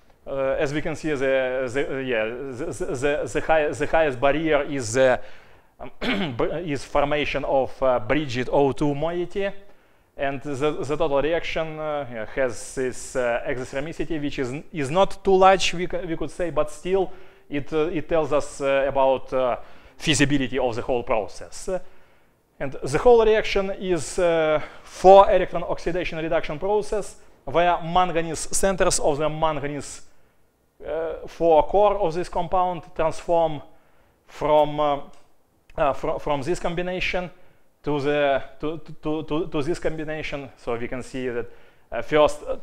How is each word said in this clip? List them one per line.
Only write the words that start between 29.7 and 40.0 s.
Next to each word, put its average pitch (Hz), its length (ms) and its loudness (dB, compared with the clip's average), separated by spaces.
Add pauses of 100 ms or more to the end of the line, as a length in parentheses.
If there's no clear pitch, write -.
uh, 160 400 -6
four 165 380 4
core 202 340 4
of 175 160 0
this 175 160 -4
compound 180 540 -2 (120)
transform 160 680 0 (640)
from, 151 520 2
uh, 143 200 2 (800)
uh, 147 160 2
fr-, - 260 -4
from 143 240 -2
this 175 160 -2
combination 180 720 -4 (520)
to 147 160 0
the, 139 440 2 (160)
to, 156 200 -6 (220)
to, 156 220 -4
to, 156 240 -2
to 151 160 -2
this 160 160 -2
combination. 156 760 -6